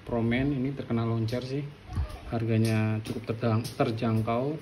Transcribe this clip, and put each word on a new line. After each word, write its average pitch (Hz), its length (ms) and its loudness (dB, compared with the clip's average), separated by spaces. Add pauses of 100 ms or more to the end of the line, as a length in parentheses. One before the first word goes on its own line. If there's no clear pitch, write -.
Proman. 120 480 2
Ini 139 240 0
terkenal 117 400 0
loncer 117 320 0
sih. 135 160 -2 (720)
Harganya 110 720 2
cukup - 240 -6
terdang-, 113 320 2
terjangkau, 117 1000 0